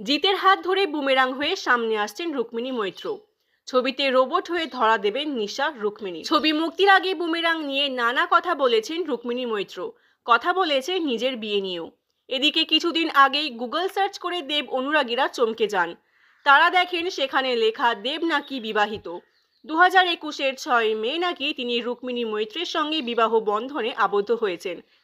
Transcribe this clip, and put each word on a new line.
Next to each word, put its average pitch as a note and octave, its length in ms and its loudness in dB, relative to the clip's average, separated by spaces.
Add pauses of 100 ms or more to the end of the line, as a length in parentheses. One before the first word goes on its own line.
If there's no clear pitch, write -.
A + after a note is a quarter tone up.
জিতের D4 340 0
হাত F#4+ 240 2
ধরে F#4+ 260 0
বুমেরাং C4+ 460 0
হয়ে D4 240 -2
সামনে A#3 400 0
আসছেন G#3+ 360 -4
রুক্মিণী A#3+ 380 -6
মৈত্র। F#3 480 -6 (480)
ছবিতে C4 440 0
রোবট C4 400 2
হয়ে E4+ 160 -2
ধরা A3+ 320 2
দেবেন G#3+ 300 0
নিশা C4 480 -2
রুক্মিণী। G#3 460 -6
ছবি D#4 300 2
মুক্তির D#4+ 360 2
আগে F#4 260 6
বুমেরাং E4 500 -2
নিয়ে C#4 240 -2
নানা B3+ 420 0
কথা F4 240 4
বলেছেন C4+ 500 0
রুক্মিণী B3 420 -4
মৈত্র, F#3 460 -6 (320)
কথা A#3+ 280 4
বলেছে F4+ 460 0
নিজের C4 380 0
বিয়ে G#3 240 -2
নিয়েও। F3+ 300 -6 (380)
এদিকে D4 360 2
কিছুদিন D#4+ 460 0
আগেই C4+ 480 2
Google C4+ 300 -4
সার্চ G4 300 -2
করে F4 240 -6
দেব D4 280 -4
অনুরাগীরা C4 580 0
চমকে A3+ 380 0
যান। F3 300 -2 (480)
তারা D4 260 6
দেখেন F4+ 400 0
সেখানে C4+ 460 0
লেখা A3+ 380 2
দেব C#4 300 -4
নাকি C#4+ 360 -2
বিবাহিত। G#3 580 -2 (480)
দু D4+ 100 -4
হাজার F4+ 300 6
একুশের D4+ 480 -2
ছয় A#3 400 0
মে A#3 240 -4
নাকি D#4+ 360 -2
তিনি A#3+ 260 -2
রুক্মিণী A#3+ 440 -4
মৈত্রের G#3+ 400 -4
সঙ্গে D#4 380 -2
বিবাহ A3+ 380 2
বন্ধনে A3 520 -2
আবদ্ধ G3+ 380 0
হয়েছেন। G3 500 -2 (240)